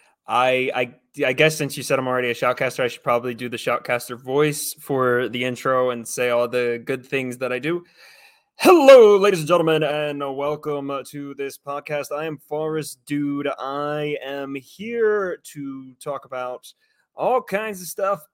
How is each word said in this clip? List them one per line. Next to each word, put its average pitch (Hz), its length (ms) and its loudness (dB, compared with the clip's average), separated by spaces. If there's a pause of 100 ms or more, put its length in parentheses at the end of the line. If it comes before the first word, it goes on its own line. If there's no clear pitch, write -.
(280)
I, 127 440 0
I, 127 540 -6
I 131 60 0
guess 151 240 2
since 143 200 -6
you 143 60 -10
said 135 160 0
I'm 131 80 -2
already 127 240 -2
a 117 40 -2
shoutcaster, 127 500 -2
I - 20 0
should - 160 -8
probably 123 320 -2
do 120 140 -8
the 117 80 -10
shoutcaster 120 600 -4
voice 143 580 -2
for 127 540 0
the 123 160 -6
intro 127 460 0
and 120 160 -6
say 123 240 -2
all 120 160 0
the 120 380 -2
good 131 200 -6
things 127 340 -6
that 127 140 -4
I 127 60 -4
do. 170 260 -6 (720)
Hello, 269 580 10
ladies 196 240 4
and 151 80 -6
gentlemen, 160 340 4
and 147 380 -4 (160)
welcome 143 720 -4
to 143 280 -12
this 139 240 -10
podcast. 143 580 -8
I 156 100 -6
am 156 120 -8
Forest 156 680 -6
Dude. 143 420 -4 (100)
I 147 640 -6
am 139 320 -10
here 208 840 -4 (160)
to 135 400 -14
talk 139 320 -12
about 127 460 -10 (440)
all 226 260 0
kinds 202 400 -6
of 165 60 -14
stuff, 196 460 -4